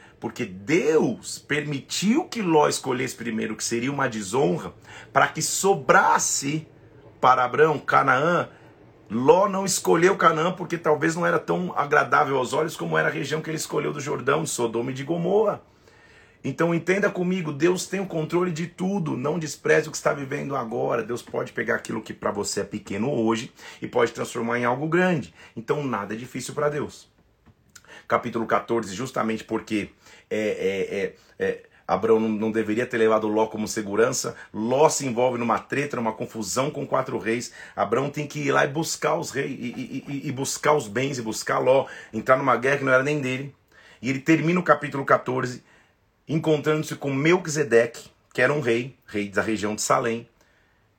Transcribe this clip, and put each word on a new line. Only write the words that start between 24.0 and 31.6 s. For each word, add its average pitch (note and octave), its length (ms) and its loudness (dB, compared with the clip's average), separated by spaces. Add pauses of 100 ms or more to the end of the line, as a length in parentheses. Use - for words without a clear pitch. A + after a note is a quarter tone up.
transformar A#2+ 480 -4
em A#2+ 60 0
algo C3+ 220 0
grande. E3 460 2 (220)
Então C#3+ 280 -4
nada G#2+ 300 -4
é A2 40 -8
difícil B2+ 360 -10
pra D3 160 0
Deus. C3+ 420 -8 (960)
Capítulo A#2 380 0
quatorze, A2 480 -2
justamente A2 500 -4
porque, G#2+ 460 -4 (400)
é, G#2 80 -2
é, G2 1080 -4
é, F#2+ 40 0
é, - 160 -4 (240)